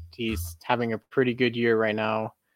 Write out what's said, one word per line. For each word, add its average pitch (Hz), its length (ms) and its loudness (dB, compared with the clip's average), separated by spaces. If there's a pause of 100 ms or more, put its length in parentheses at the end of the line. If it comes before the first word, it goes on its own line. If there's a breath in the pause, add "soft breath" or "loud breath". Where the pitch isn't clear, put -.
(140)
He's 104 480 -6
having 117 300 0
a 107 60 -4
pretty 127 360 0
good 120 200 0
year 117 220 2
right 110 180 2
now. 110 400 -2 (220)